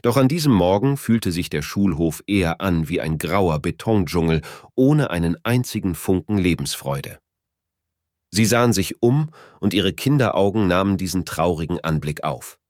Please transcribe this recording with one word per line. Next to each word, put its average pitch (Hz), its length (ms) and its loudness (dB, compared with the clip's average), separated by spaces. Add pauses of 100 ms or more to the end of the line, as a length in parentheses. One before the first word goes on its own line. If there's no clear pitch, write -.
Doch 120 140 2
an 135 100 6
diesem 151 260 2
Morgen 101 440 4
fühlte 113 340 0
sich 85 180 -4
der 76 140 -4
Schulhof 82 640 -2
eher 90 340 0
an 85 280 0
wie 82 120 -2
ein 78 180 -4
grauer 85 420 0
Betondschungel 82 800 0 (340)
ohne 135 360 2
einen 85 340 0
einzigen 113 500 -2
Funken 98 440 -2
Lebensfreude. 69 840 -4 (1120)
Sie 110 140 2
sahen 117 260 4
sich - 300 -2
um 143 280 2 (280)
und 101 160 0
ihre 95 180 0
Kinderaugen 104 760 2
nahmen 95 280 2
diesen 87 280 -4
traurigen 82 560 -2
Anblick 76 420 -4
auf. 69 480 -8